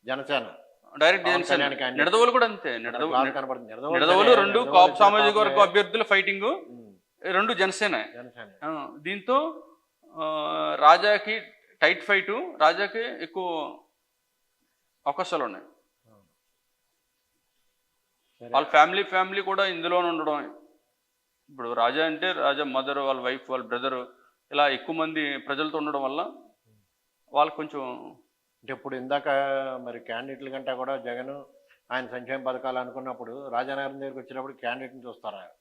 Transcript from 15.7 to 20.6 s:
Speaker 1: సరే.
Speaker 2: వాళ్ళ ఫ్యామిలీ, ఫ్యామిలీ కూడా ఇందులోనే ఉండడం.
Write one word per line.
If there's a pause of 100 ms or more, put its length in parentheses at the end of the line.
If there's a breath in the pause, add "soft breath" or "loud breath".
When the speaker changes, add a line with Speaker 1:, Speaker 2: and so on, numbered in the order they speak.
Speaker 1:
సరే.
Speaker 2:
వాళ్ళ
ఫ్యామిలీ,
ఫ్యామిలీ
కూడా
ఇందులోనే
ఉండడం. (1120)